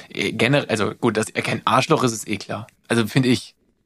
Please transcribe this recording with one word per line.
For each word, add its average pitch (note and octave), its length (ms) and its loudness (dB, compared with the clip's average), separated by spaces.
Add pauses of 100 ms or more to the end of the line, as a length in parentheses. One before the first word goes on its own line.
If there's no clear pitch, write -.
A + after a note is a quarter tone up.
äh, - 240 -4
generell, A#2+ 340 2
also G#2+ 280 -2
gut, A#2 200 0
dass - 140 -2
er - 120 -6
kein - 240 -4
Arschloch A2+ 380 2
ist, B2 80 2
ist A2 160 -8
eh G#2+ 100 -4
klar. - 300 -10 (220)
Also A2+ 180 2
finde B2+ 220 2
ich, - 260 0 (300)